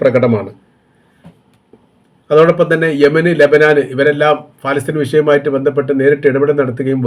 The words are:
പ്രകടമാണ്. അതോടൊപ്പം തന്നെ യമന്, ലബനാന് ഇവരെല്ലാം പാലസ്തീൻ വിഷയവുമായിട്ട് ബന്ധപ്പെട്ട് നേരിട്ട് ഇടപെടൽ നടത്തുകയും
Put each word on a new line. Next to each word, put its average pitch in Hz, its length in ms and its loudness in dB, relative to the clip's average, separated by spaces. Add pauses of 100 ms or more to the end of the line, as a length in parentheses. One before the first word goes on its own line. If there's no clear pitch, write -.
പ്രകടമാണ്. 120 500 0 (1800)
അതോടൊപ്പം 165 400 2
തന്നെ 160 180 -2 (140)
യമന്, 160 280 2 (100)
ലബനാന് 151 420 4 (120)
ഇവരെല്ലാം 147 420 0 (260)
പാലസ്തീൻ 143 400 -6
വിഷയവുമായിട്ട് 147 540 0
ബന്ധപ്പെട്ട് 139 440 -4
നേരിട്ട് 143 300 0
ഇടപെടൽ 143 300 0
നടത്തുകയും 131 460 -4